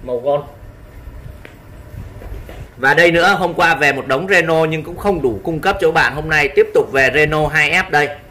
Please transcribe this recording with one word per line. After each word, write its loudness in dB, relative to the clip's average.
màu -4
gold. -2
Và 2
đây 6
nữa, 2
hôm -2
qua 2
về 2
một -6
đống -2
Renault 2
nhưng -6
cũng -12
không -2
đủ -2
cung -4
cấp 0
cho 4
bạn. 2
Hôm -6
nay 2
tiếp 4
tục 2
về 2
Renault 2
hai 0
F 0
đây. 0